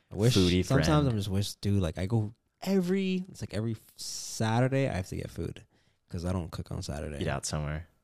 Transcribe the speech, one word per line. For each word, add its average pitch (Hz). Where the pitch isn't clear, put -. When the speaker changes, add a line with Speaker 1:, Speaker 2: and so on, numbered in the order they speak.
Speaker 1:
I -
wish, 113
Speaker 2:
foodie 90
Speaker 1:
sometimes 135
Speaker 2:
friend. 151
Speaker 1:
I'm 110
just 101
wish, 98
dude, 101
like, 80
I 92
go 107
every, 185
it's -
like 107
every 110
Saturday 127
I -
have 92
to -
get -
food -
'cause 85
I 87
don't 90
cook -
on -
Saturday. 76
Speaker 2:
Eat 78
out 71
somewhere. 76